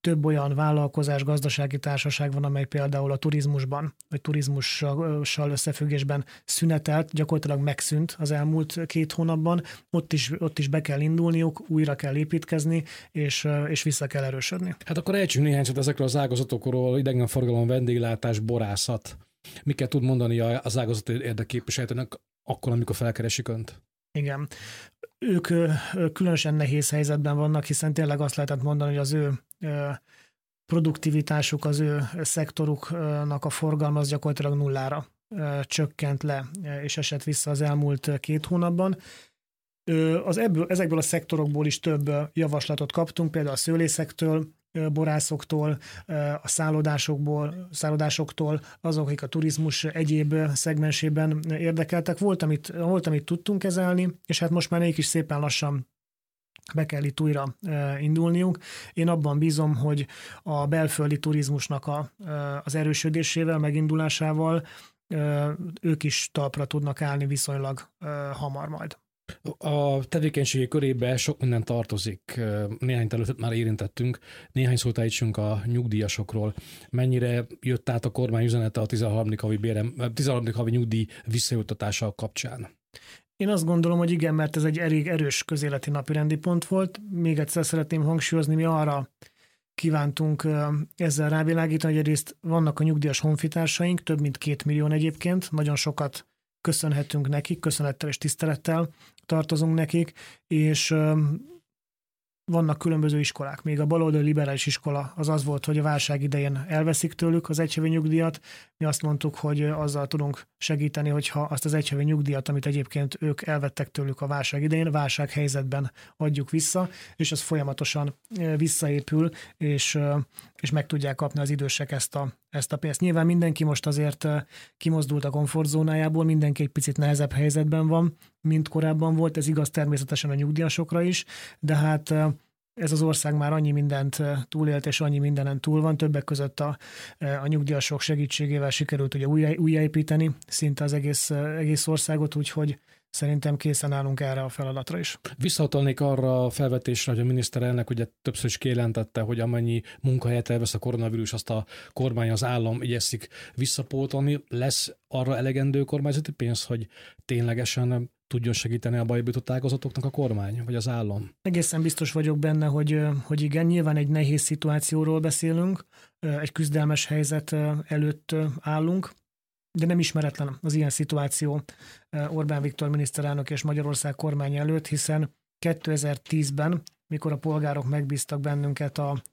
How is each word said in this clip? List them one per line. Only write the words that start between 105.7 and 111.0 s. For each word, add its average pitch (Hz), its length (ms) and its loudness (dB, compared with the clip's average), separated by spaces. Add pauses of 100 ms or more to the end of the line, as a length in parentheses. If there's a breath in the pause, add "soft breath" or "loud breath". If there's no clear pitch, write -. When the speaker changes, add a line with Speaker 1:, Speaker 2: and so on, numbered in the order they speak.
Speaker 1:
a 151 40 2
válság 147 400 0
idején 139 460 0
elveszik 156 440 0
tőlük 165 360 2
az 151 100 0
egyhavi 160 300 0
nyugdíjat. 160 520 2 (360 loud breath)
Mi 156 100 -2
azt 151 160 0
mondtuk, 151 320 0
hogy, 147 260 -2
ö, 147 120 2
azzal 147 340 -2
tudunk 143 400 -4 (100)
segíteni, 147 520 -2